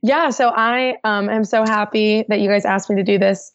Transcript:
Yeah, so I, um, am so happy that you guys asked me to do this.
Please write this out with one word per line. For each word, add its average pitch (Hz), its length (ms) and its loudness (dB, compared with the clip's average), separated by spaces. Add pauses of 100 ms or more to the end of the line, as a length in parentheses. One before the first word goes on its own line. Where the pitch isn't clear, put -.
Yeah, 294 240 2
so 240 240 0
I, 240 480 0
um, 208 260 -2
am 220 160 0
so 220 200 0
happy 214 640 0
that 214 100 0
you 202 100 0
guys 202 160 0
asked 196 240 -2
me 214 60 0
to 196 80 0
do 202 160 2
this. 196 360 0